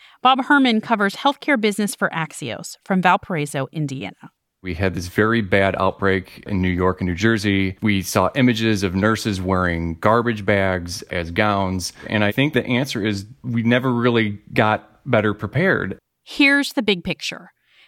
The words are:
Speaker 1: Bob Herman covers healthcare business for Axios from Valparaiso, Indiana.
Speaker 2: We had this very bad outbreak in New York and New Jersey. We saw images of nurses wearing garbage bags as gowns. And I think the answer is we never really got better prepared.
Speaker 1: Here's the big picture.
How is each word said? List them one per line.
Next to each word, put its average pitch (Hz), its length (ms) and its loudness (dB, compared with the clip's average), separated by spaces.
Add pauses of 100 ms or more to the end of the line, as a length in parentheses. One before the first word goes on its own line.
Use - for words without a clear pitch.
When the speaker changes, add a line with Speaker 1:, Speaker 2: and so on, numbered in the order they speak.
(240)
Speaker 1:
Bob 254 220 4
Herman 254 360 4
covers 202 360 0
healthcare 277 440 0
business 208 320 0
for - 160 -2
Axios - 760 -8
from 185 200 0
Valparaiso, 151 680 0
Indiana. 135 600 -8 (320)
Speaker 2:
We 90 100 -6
had 92 220 0
this 90 120 -6
very 110 340 0
bad 98 360 2
outbreak 95 720 -2
in 95 120 -2
New 92 100 2
York 90 320 0
and 92 60 0
New 90 60 0
Jersey. 98 680 0
We 101 180 2
saw 92 320 0
images 113 480 2
of 92 140 0
nurses 107 440 0
wearing 90 600 0
garbage 110 440 2
bags 92 600 0
as 85 260 -6
gowns. 98 640 -2 (140)
And 107 160 0
I 104 80 2
think 143 220 0
the 120 120 0
answer 123 400 -2
is 101 220 -2 (160)
we 117 180 -2
never 123 320 2
really 117 460 0 (140)
got 107 360 0 (160)
better 107 300 2
prepared. 110 640 -2 (240)
Speaker 1:
Here's 285 500 0
the 277 80 -2
big 196 220 0
picture. - 480 -10 (360)